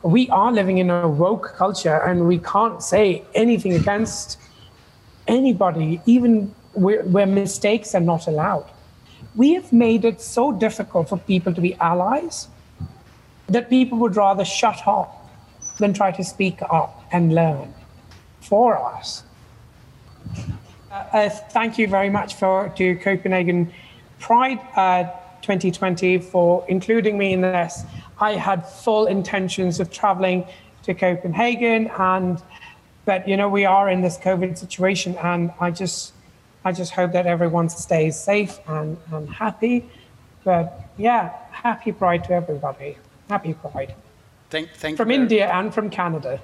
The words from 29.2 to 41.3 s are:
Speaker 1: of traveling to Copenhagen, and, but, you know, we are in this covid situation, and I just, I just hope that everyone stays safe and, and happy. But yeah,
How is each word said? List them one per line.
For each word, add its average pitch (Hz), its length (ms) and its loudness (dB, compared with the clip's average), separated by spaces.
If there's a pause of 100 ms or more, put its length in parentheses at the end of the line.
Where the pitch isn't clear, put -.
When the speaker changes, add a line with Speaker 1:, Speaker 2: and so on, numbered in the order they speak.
Speaker 1:
of 175 100 -4
traveling 185 560 0 (380)
to 185 100 -4
Copenhagen, 220 920 0 (100)
and, 185 440 0 (640)
but, 190 220 -2
you 196 80 2
know, 202 140 0
we 196 160 2
are 196 240 4
in 185 120 0
this 175 160 0
covid 185 380 -2
situation, 180 600 -4
and 175 420 -2
I 175 120 -2
just, - 420 -8 (500)
I 185 80 0
just 175 200 -6
hope 180 220 0
that 180 120 0
everyone 170 440 0
stays 160 500 0
safe 202 480 -2
and, 156 300 -6 (140)
and 156 160 -8
happy. 233 600 -2 (540)
But 170 440 -2 (100)
yeah, 214 360 0 (160)